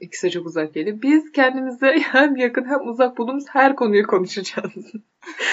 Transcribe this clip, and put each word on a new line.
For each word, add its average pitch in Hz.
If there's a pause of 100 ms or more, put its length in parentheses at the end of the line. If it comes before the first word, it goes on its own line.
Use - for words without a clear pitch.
ikisi -
de 170
çok 165
uzak 156
geliyor. 208
Biz 302
kendimize 262
hem 277
yakın 247
hem 262
uzak 247
bulduğumuz 269
her 269
konuyu 214
konuşacağız. 190
<laughs> - (600)